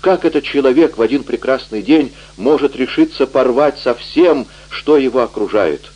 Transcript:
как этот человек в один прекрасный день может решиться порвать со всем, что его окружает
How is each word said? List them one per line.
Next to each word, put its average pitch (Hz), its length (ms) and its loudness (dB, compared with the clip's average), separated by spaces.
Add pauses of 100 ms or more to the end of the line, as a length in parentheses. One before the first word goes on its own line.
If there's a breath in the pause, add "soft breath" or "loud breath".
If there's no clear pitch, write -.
как 180 220 0
этот 151 200 0
человек 139 540 2
в 113 40 2
один 123 220 0
прекрасный 117 580 -4
день 139 300 2 (240 loud breath)
может 143 400 0
решиться 139 500 0
порвать 135 520 0
со 123 160 -2
всем, 147 520 0 (220 loud breath)
что - 300 0
его 127 240 0
окружает 101 720 -4